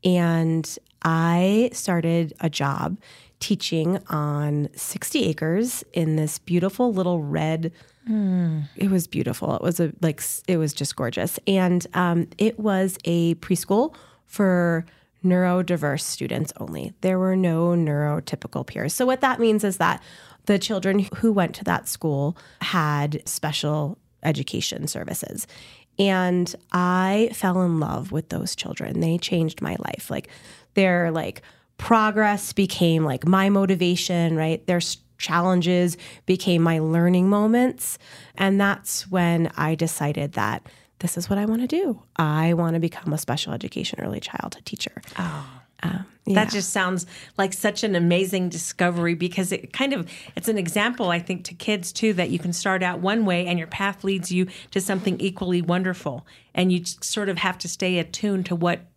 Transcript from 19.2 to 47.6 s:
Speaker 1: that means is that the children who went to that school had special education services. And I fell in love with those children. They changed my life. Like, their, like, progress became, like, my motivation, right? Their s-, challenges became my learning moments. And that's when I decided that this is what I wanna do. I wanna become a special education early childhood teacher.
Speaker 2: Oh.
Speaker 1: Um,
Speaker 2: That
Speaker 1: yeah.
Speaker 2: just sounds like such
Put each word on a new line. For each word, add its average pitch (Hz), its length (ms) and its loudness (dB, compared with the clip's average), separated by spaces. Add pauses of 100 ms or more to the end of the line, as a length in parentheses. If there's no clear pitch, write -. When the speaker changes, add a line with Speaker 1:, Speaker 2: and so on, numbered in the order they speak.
Speaker 1:
that 254 200 2
means 214 240 4
is 190 120 0
that - 260 0 (440)
the 202 120 4
children 196 480 0 (100)
who 226 160 2
went 175 240 2
to - 80 -12
that - 240 -2
school 147 480 -2 (260)
had 151 680 0
special 151 680 -2 (260)
education - 640 -4
services. - 600 -8 (520)
And 185 560 2 (180)
I 185 600 2
fell 185 300 0
in 170 180 2
love - 320 -4
with 156 180 -4
those - 260 -6
children. - 440 -6
They 165 180 2
changed 165 440 -2
my 82 160 -4
life. - 320 -8
Like, - 180 -6 (460)
their, 180 360 4
like, 160 320 -6 (340)
progress 214 760 2
became, 170 500 2
like, 143 220 -2
my 190 240 4
motivation, 180 840 2
right? 156 300 0
Their 175 120 2
s-, - 180 -4 (220)
challenges 175 800 2 (260)
became 185 380 2
my 165 160 4
learning 170 500 4
moments. 220 720 2 (380)
And 196 220 4
that's 196 520 0
when 170 460 2
I 156 180 0
decided 151 580 -2
that - 340 -4 (340)
this - 180 -2
is 175 100 -6
what 196 100 0
I 208 60 0
wanna 226 220 0
do. 320 360 -2 (140)
I 160 380 2
wanna 165 260 2
become 165 320 -4
a 156 60 -2
special - 340 -4
education - 480 -6
early - 200 -6
childhood - 440 -10
teacher. - 380 -10 (160)
Speaker 2:
Oh. 151 280 -8 (360)
Speaker 1:
Um, 180 240 -4 (200)
Speaker 2:
That 196 60 0
Speaker 1:
yeah. 214 140 4
Speaker 2:
just 202 240 -4
sounds 185 340 -2 (340)
like 190 140 0
such 208 320 -2